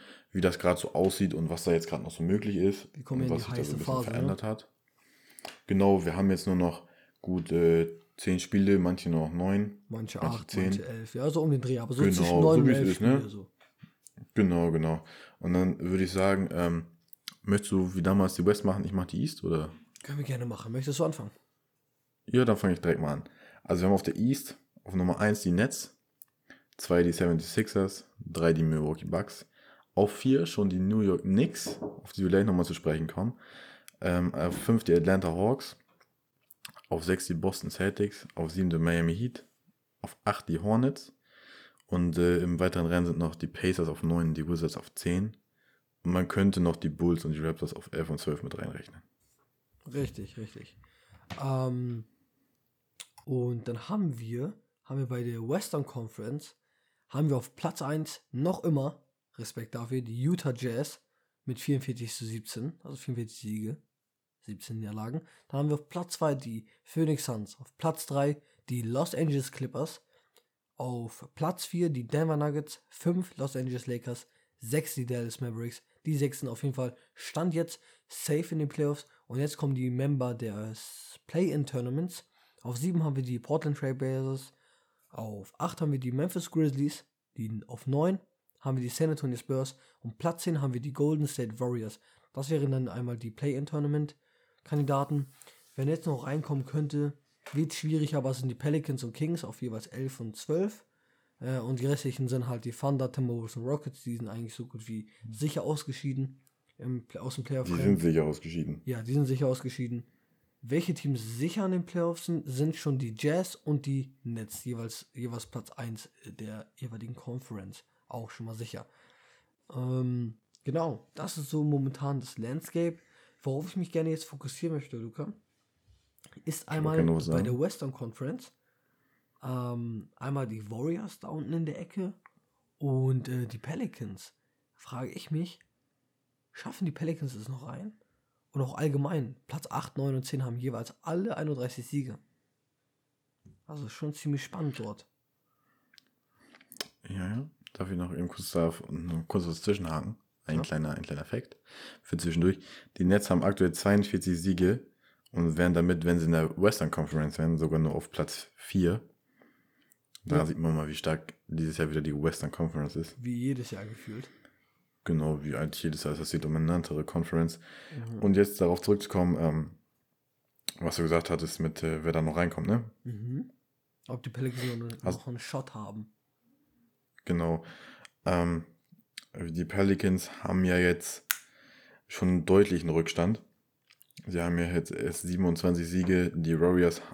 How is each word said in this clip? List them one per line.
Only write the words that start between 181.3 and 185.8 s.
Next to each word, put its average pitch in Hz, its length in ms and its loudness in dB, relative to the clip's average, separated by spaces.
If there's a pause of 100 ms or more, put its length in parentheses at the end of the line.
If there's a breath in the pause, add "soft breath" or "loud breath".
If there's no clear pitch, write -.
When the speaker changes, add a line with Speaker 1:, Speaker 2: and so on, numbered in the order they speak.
Speaker 1:
schon - 220 0
einen 90 160 4
deutlichen 92 440 6
Rückstand. 85 520 2 (840)
Sie 87 160 -2
haben 85 160 2
ja 85 140 2
jetzt 82 200 0
erst - 320 -4
siebenundzwanzig 87 640 2